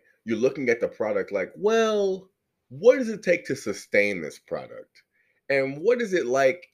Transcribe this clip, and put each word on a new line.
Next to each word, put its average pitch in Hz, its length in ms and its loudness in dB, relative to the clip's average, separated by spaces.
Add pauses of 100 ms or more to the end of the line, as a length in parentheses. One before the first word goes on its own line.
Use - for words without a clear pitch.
(260)
You're 110 120 -2
looking 127 320 0
at 113 120 0
the 95 60 0
product 101 440 -4
like, 95 240 -4
"Well, 202 760 0 (400)
what 220 280 6
does 240 120 -2
it 214 140 -8
take - 220 0
to 135 100 -4
sustain 101 680 -2
this 73 160 -10
product? 58 640 -12 (480)
And 139 320 -2
what 240 200 2
is 202 120 -2
it 165 140 0
like 135 460 2